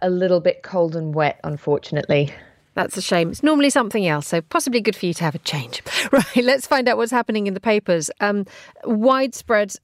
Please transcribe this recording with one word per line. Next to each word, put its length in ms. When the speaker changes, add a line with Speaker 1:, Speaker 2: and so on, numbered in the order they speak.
Speaker 1:
a 80
little 280
bit 240
cold 320
and 200
wet, 280
unfortunately. 880
Speaker 2:
That's 220
a 60
shame. 280
It's 120
normally 280
something 360
else, 220
so 140
possibly 380
good 140
for 120
you 80
to 100
have 100
a 40
change. 440
<laughs> 160
Right, 320
let's 240
find 200
out 80
what's 140
happening 380
in 60
the 60
papers. 480
Um, 260
widespread, 1000